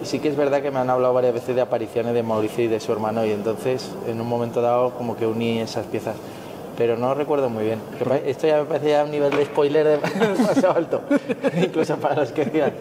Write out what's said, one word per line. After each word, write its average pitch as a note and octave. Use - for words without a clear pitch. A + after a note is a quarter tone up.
sí C3+
que D3+
es C#3+
verdad C#3
que C#3+
me C3+
han B2+
hablado B2+
varias B2
veces A#2+
de B2+
apariciones A#2+
de A#2+
Mauricio A2
y A#2
de A2
su A#2
hermano A2
y G#2+
entonces G#2+
en A2+
un A2+
momento A#2+
dado B2
como A#2
que A#2
uní A2+
esas A2
piezas. A2
Pero A#2
no B2
recuerdo C#3
muy A2
bien. A2
Que B2
pa-, C3+
esto C#3+
ya D3+
me D3
parece D3
ya D3
un D3+
nivel C#3+
de C#3+
spoiler D3
de-, D3+
<laughs> G3
demasiado G#3+
alto. D#3+
<laughs> A3+
Incluso D#3+
para C#3
los D3
que D3+
quieran C#3+